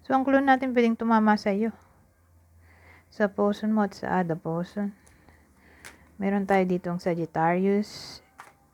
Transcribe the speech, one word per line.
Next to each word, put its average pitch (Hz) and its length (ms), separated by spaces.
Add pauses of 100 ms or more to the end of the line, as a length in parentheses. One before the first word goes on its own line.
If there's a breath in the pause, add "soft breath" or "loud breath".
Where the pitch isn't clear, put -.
So, 262 160
ang 262 80
clue 269 160
natin 262 320
pwedeng 233 240
tumama 220 400
sa 208 160
iyo. 214 240 (1400 soft breath)
Sa 208 160
person 208 400
mo 214 160
at 208 80
sa - 320
other 165 120
person. 175 600 (1200 loud breath)
Meron 196 320
tayo 190 160
ditong 180 320
Sagittarius, 180 1300 (480)